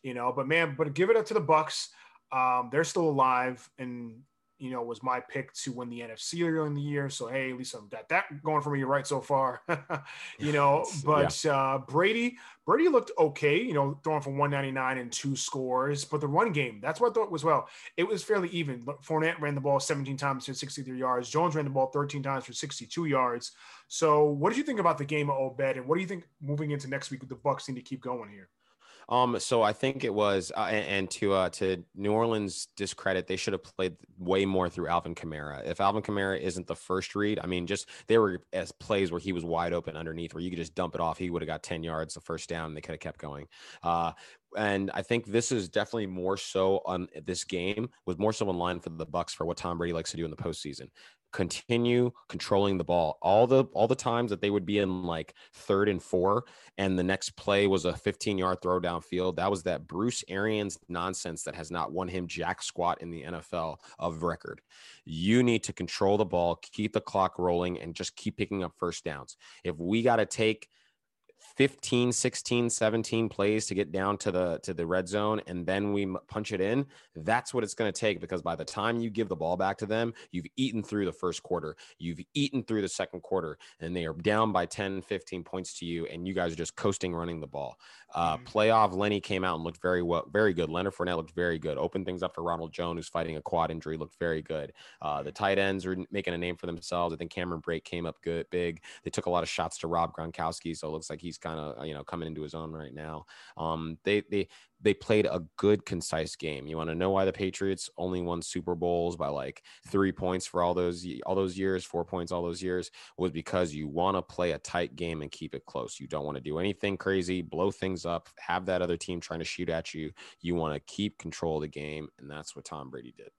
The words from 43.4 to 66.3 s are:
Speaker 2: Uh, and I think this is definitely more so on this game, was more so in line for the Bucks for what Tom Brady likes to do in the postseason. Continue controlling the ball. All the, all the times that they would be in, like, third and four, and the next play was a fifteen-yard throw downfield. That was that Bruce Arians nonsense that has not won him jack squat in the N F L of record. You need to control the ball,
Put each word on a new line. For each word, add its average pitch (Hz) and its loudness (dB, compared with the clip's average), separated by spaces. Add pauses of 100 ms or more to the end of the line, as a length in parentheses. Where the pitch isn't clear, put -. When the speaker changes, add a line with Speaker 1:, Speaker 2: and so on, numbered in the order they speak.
Speaker 2:
Uh, 85 2 (440)
and 98 2
I 98 -2
think 120 0
this 113 2
is 101 0
definitely 107 0
more 92 0
so 95 2
on 90 -2 (180)
this 92 -4
game, 101 -2 (180)
was 87 -2
more 107 4
so 101 0
in 87 0
line 87 0
for - -8
the 82 -8
Bucks 85 -4
for 82 -14
what 85 -2
Tom 87 -4
Brady 85 -2
likes 82 -4
to 82 -10
do 82 -2
in 78 -6
the 76 -12
postseason. 71 -8 (440)
Continue 120 2 (160)
controlling 98 2
the 85 0
ball. 82 2
All 104 8
the, 131 6
all 113 4
the 131 6
times 120 0
that 98 -2
they 101 2
would 101 2
be 101 2
in, 92 2
like, 82 -4 (180)
third 104 2
and 90 0
four, 98 2 (320)
and 95 2
the 90 2
next 95 0
play 101 4
was 95 4
a 87 2
fifteen-yard 95 0
throw 90 2
downfield. 87 -2
That 98 2
was 92 0
that 87 -2
Bruce 104 -2
Arians 104 -2
nonsense 87 -6
that 80 -8
has 80 -10
not 82 -2
won 90 -2
him 90 -4
jack 82 -4
squat - -2
in 85 -10
the 80 -10
N 87 -8
F 80 -10
L 80 -4 (180)
of 82 -2
record. 82 -4 (420)
You 98 4
need 117 4
to - -6
control 98 2
the 107 4
ball, 87 2